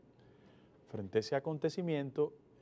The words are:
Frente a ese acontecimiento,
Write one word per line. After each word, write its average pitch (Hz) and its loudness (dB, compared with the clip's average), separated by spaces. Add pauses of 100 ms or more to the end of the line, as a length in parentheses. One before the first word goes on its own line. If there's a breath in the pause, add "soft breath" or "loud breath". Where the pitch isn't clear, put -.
(880 soft breath)
Frente 104 -2
a - 8
ese 139 0
acontecimiento, 151 0 (300)